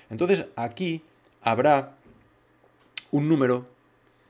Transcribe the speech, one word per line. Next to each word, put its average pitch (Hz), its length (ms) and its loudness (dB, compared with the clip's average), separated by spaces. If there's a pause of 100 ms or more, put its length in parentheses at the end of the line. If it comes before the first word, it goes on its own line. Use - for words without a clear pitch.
Entonces 175 360 0 (100)
aquí 156 480 -6 (400)
habrá 135 540 2 (1120)
un 147 180 0
número 123 380 0 (640)